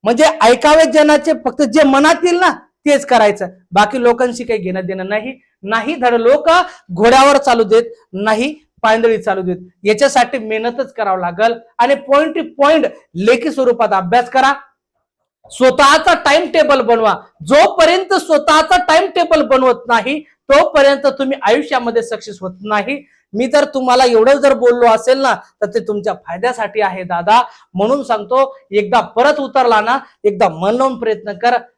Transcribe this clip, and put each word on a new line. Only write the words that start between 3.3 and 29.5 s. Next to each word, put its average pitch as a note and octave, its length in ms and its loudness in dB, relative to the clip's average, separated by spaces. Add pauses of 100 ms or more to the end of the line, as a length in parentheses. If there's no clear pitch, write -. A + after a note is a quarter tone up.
बाकी G#3+ 300 0
लोकांशी A#3+ 420 0
काही A3+ 160 -4
घेणं F#3 240 -6
देणं F#3+ 240 -8
नाही. A3 320 -8 (220)
नाही A3+ 320 -4
धड A#3+ 200 -2
लोक C4+ 340 0 (440)
घोड्यावर C4 440 4
चालू B3 260 0
देत, A3 200 2 (300)
नाही A3 420 -4 (280)
पायंदळी A3+ 360 2
चालू F#3+ 240 -4
देत. F3+ 140 -4 (280)
याच्यासाठी B3 540 0
मेहनतच A3+ 560 -6
करावं F#3+ 260 -4
लागल F#3+ 340 -2 (240)
आणि B3+ 160 2
point C#4 400 0
to E4 80 -4 (180)
point D4+ 280 2 (260)
लेखी A#3 360 0
स्वरूपात A#3+ 420 0
अभ्यास G3+ 380 -2
करा, C4+ 220 0 (1000)
स्वतःचा C#4 640 2
टाइम D#4+ 380 -2
टेबल D4+ 280 2
बनवा. A3 340 0 (320)
जोपर्यंत F4 680 2
स्वतःचा D#4 640 0
टाइम F4+ 340 0
टेबल E4 320 0
बनवत B3+ 460 0
नाही, A#3+ 320 -2
तोपर्यंत C#4 840 0
तुम्ही C4+ 360 -4
आयुष्यामध्ये A#3 600 -2
सक्सेस G#3+ 380 -12
होत F#3 200 -12
नाही. G#3+ 440 -6 (300)
मी A#3+ 120 -2
जर C#4+ 180 2
तुम्हाला C4 400 0
एवढं A#3+ 280 4
जर C#4 220 2
बोललो A#3+ 320 2
असेल A#3 320 2
ना, C4 160 0
तर - 320 -10
ते G#3+ 220 -6
तुमच्या G#3 260 -6
फायद्यासाठी G#3+ 680 -6
आहे F#3+ 220 -4
दादा. F3+ 400 0 (320)
म्हणून A#3 280 0
सांगतो, B3+ 560 -2 (120)
एकदा G#3 300 0
परत B3+ 340 0
उतरला B3 460 0